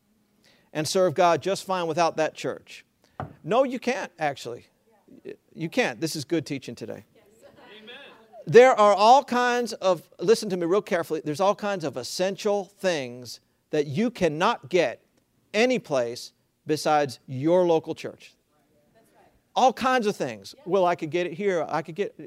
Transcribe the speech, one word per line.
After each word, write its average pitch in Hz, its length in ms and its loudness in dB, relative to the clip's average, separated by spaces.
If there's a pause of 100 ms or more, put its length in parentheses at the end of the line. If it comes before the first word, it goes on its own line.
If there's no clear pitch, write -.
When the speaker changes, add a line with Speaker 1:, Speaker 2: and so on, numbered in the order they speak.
(760)
Speaker 1:
and 151 120 -4
serve 185 280 2
God 170 260 4
just 185 240 -4
fine 185 220 -4
without 160 320 0
that 156 160 -2
church." - 500 -10 (580)
No, 226 220 0
you 254 140 -4
can't, 233 400 -6
actually. 123 480 -6 (880)
You 160 160 -6
can't. 156 280 -2
This 156 160 -4
is 147 120 -8
good 160 180 -2
teaching 127 300 -10
today. 107 320 -14 (720)
Speaker 2:
Amen. - 180 -20 (500)
Speaker 1:
There 233 320 8
are 208 160 6
all 240 300 8
kinds 240 480 -2
of, - 340 -2 (140)
listen 208 300 2
to 185 60 -2
me 175 100 -2
real 196 160 2
carefully, 160 420 -4
there's 151 160 -6
all 190 140 2
kinds 202 300 -6
of 131 120 -6
essential 190 720 -4 (120)
things 127 600 -6 (300)
that 151 160 0
you 185 240 0
cannot 170 580 -2
get 151 340 0 (500)
any 240 260 2
place 123 540 -4 (340)
besides 147 600 0
your 160 400 2
local 160 280 0
church. - 400 -16 (1200)
All 233 160 4
kinds 247 340 -2
of 202 80 -2
things. 113 400 -8 (100)
Well, 185 220 2
I 175 80 2
could 156 160 -8
get 175 160 -2
it 151 60 -8
here. 180 360 -2
I 156 140 -4
could 160 120 -14
get, 190 200 -8 (120)